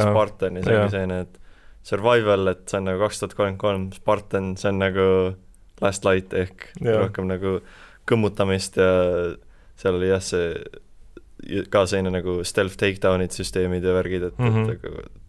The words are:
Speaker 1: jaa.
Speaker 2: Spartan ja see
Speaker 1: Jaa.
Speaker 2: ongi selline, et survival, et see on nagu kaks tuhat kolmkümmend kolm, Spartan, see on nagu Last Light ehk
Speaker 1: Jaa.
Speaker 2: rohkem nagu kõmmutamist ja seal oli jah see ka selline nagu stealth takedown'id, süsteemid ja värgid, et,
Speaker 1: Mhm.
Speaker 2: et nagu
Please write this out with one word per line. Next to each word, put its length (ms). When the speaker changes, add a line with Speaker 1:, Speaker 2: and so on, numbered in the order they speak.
Speaker 1:
jaa. 100
Speaker 2:
Spartan 460
ja 60
see 100
Speaker 1:
Jaa. 100
Speaker 2:
ongi 140
selline, 240
et 200
survival, 640
et 180
see 120
on 60
nagu 140
kaks 200
tuhat 160
kolmkümmend 240
kolm, 340
Spartan, 640
see 140
on 80
nagu 580
Last 220
Light 280
ehk 380
Speaker 1:
Jaa. 220
Speaker 2:
rohkem 260
nagu 320
kõmmutamist 680
ja 600
seal 180
oli 140
jah 120
see 1500
ka 160
selline 240
nagu 320
stealth 380
takedown'id, 500
süsteemid 540
ja 80
värgid, 300
et, 160
Speaker 1:
Mhm. 320
Speaker 2:
et 120
nagu 220